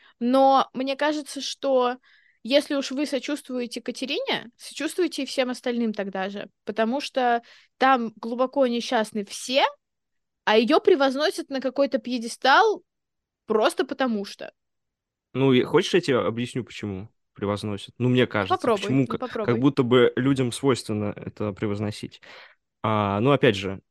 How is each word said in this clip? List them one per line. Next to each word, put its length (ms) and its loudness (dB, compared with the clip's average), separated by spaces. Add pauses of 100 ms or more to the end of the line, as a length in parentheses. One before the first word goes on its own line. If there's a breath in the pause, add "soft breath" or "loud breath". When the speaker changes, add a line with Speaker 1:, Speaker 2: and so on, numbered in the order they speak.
(200 soft breath)
Speaker 1:
Но 540 4
мне 220 -6
кажется, 460 -4
что 560 -2 (460 soft breath)
если 320 0
уж 160 -4
вы 140 -4
сочувствуете 760 -6
Катерине, 760 -6
сочувствуйте 680 -6
и 20 -6
всем 240 -2
остальным 440 -4
тогда 360 -6
же, 200 -12 (160)
потому 360 -2
что 400 0 (360 soft breath)
там 380 4
глубоко 520 0
несчастны 580 -2
все, 380 0 (840)
а 120 4
её 220 4
превозносят 680 2
на 120 -6
какой-то 380 0
пьедестал 840 2 (640)
просто 400 2
потому 400 -2
что. 280 -14 (800)
Speaker 2:
Ну, 200 4
и 100 6
хочешь, 300 2
я 80 4
тебе 180 2
объясню, 440 -4
почему 460 -10 (240)
превозносят? 640 -6
Ну, 120 0
мне 160 4
кажется, 320 0
Speaker 1:
Попробуй, 240 0
Speaker 2:
почему 200 2
Speaker 1:
ну, 60 0
Speaker 2:
ка-, 100 -4
Speaker 1:
попробуй. 360 -4
Speaker 2:
как 60 0
будто 240 2
бы 320 4
людям 360 0
свойственно 640 -2
это 380 -8
превозносить. 680 -6 (600 loud breath)
А, 380 0
ну, 120 4
опять 240 4
же, 360 -8